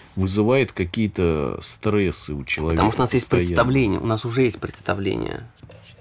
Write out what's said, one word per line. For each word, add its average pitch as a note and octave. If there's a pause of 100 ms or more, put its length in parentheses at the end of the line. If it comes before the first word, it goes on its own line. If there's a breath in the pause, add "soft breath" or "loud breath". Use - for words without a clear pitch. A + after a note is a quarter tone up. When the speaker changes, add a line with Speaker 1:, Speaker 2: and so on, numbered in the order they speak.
(160 loud breath)
Speaker 1:
вызывает G#2+
какие-то E2+
стрессы G2+
у C#2+
человека D#2+
Speaker 2:
Потому G2+
что C3
у -
нас A#2+
есть B2+
Speaker 1:
постоянно. F2
Speaker 2:
представление, A#2
у -
нас A2
уже A#2+
есть A#2+
представление. - (580)